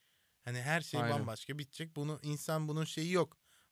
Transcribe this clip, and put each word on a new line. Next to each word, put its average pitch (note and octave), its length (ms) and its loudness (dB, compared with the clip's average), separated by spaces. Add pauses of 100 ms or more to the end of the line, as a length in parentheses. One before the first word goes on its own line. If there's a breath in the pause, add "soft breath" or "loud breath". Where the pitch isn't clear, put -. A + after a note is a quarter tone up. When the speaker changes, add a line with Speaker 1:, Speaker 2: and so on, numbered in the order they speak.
(440)
Speaker 1:
Hani B2 180 -4
her D#3 180 2
şey C#3 220 -2
Speaker 2:
Aynen. A#2 160 4
Speaker 1:
bambaşka, A2 400 -4
bitecek. D#3+ 380 -8
Bunu D3+ 260 -2
insan, D3+ 460 0
bunun D#3 160 0
şeyi D#3+ 280 -2
yok. E3+ 240 4 (360 soft breath)